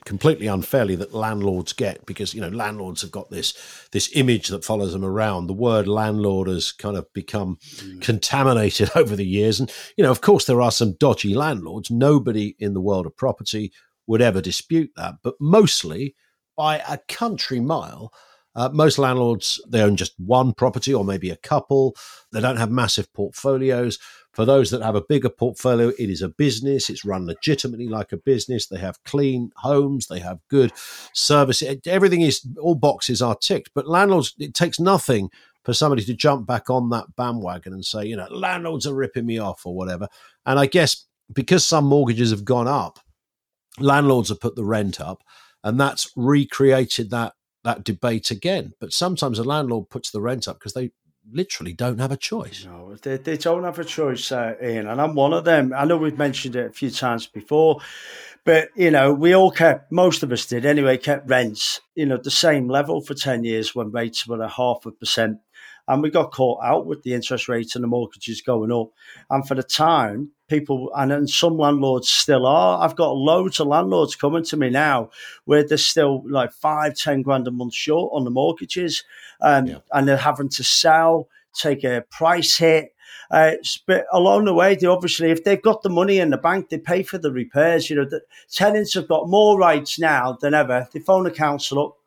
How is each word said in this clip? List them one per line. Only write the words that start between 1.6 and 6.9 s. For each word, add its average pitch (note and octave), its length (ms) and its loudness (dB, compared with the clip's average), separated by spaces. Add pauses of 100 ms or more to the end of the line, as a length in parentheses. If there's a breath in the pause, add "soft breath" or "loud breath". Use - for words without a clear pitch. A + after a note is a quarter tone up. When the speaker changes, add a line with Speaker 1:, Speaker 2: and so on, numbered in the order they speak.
Speaker 1:
get G2+ 360 -6
because, G2 260 -10
you G#2+ 80 -10
know, F2 60 -8
landlords G#2 560 -8
have F2+ 80 -16
got - 180 -12
this, - 240 -8 (380 loud breath)
this - 240 -2
image B2 320 2
that F#2 180 -10
follows G2+ 260 -4
them F#2+ 140 -6
around. F#2+ 400 -2
The F2+ 80 -6
word A2 340 0
landlord G#2 600 0
has F2+ 240 -4
kind G#2 260 -8